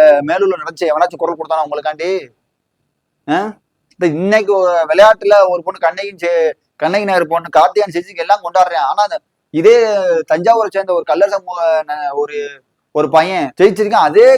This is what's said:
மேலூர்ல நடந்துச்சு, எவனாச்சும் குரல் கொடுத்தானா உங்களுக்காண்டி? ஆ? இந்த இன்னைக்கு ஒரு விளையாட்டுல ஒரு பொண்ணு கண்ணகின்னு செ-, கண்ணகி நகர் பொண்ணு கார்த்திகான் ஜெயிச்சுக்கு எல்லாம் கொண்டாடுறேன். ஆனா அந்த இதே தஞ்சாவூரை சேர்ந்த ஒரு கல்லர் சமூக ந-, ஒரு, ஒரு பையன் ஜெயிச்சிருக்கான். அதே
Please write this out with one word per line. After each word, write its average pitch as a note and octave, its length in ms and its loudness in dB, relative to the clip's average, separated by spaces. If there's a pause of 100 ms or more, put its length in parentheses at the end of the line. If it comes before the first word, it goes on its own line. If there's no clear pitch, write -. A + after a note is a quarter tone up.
(280)
மேலூர்ல F#3 340 -2
நடந்துச்சு, D#3+ 300 -6
எவனாச்சும் E3 320 -2
குரல் E3 160 -4
கொடுத்தானா D#3+ 280 -4
உங்களுக்காண்டி? D3+ 420 -6 (1300)
ஆ? - 20 0 (580)
இந்த F3+ 100 -4 (140)
இன்னைக்கு G3+ 320 0 (100)
ஒரு F3+ 120 0 (160)
விளையாட்டுல G3+ 460 4 (160)
ஒரு F3 140 -2
பொண்ணு F#3 200 -8
கண்ணகின்னு F#3+ 380 -6
செ-, E3 300 0 (300)
கண்ணகி G3 260 -2
நகர் E3+ 240 -2
பொண்ணு E3 240 -4
கார்த்திகான் F3+ 380 2
ஜெயிச்சுக்கு E3+ 300 -8
எல்லாம் G3 200 0
கொண்டாடுறேன். F3 440 0
ஆனா E3+ 180 -2
அந்த E3 120 -8 (400)
இதே G#3+ 160 6 (580)
தஞ்சாவூரை G#3 420 0
சேர்ந்த F#3+ 240 -2
ஒரு D#3 120 -6
கல்லர் G3 240 0
சமூக F3+ 240 -8 (300)
ந-, D3 220 -8 (100)
ஒரு, D3 160 -8 (600)
ஒரு D3+ 180 0
பையன் E3 320 0 (140)
ஜெயிச்சிருக்கான். G3+ 480 2
அதே G#3+ 180 6 (100)